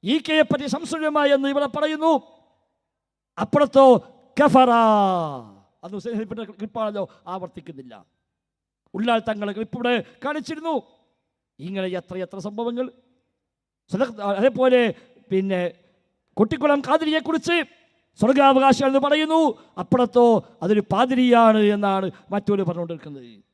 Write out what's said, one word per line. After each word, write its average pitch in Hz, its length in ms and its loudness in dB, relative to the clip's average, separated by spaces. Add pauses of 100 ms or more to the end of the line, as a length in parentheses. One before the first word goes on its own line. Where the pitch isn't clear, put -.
(120)
ഈ - 20 2 (140)
കെയെ 311 240 4
പറ്റി 277 240 -4
സംശയമായി 302 600 -2
എന്ന് 269 160 0
ഇവിടെ 285 140 -2 (100)
പറയുന്നു, 302 360 0 (1300)
അപ്പുറത്തോ 269 440 4 (520)
കഫറ. 254 320 6 (1120)
അത് 180 140 -16
ഹുസൈൻ 233 200 -10
ഖലീഫയുടെ 214 280 -10 (160)
ക്ലിപ്പാണല്ലോ, 208 420 -6 (300)
ആവർത്തിക്കുന്നില്ല. 156 600 -16 (1040)
ഉള്ളാൾ 226 220 0 (120)
തങ്ങളെ 208 260 -6
ക്ലിപ്പ് 220 220 -10
ഇവിടെ 240 140 -2 (300)
കാണിച്ചിരുന്നു. 311 520 -8 (920)
ഇങ്ങനെ 190 200 -6 (120)
എത്ര 180 160 -16 (100)
എത്ര 196 220 -16
സംഭവങ്ങൾ. 233 380 -6 (1040)
സദഖ്-, 220 320 -4 (160)
അതേപോലെ 254 420 2 (500)
പിന്നെ 190 300 -2 (800)
കൊട്ടിക്കുളം 285 480 0
ഖാദിരിയെക്കുറിച്ച് 320 680 -2 (640)
സ്വർഗാവകാശിയാണെന്ന് 269 840 4
പറയുന്നു, 311 340 2 (420)
അപ്പുറത്തോ 247 440 2 (380)
അതൊരു 202 280 0
പാതിരിയാണ് 233 680 4 (140)
എന്നാണ് 196 320 -2 (260)
മറ്റൊരു 202 340 -2
പറഞ്ഞുകൊണ്ടിരിക്കുന്നത്. 156 680 -10 (200)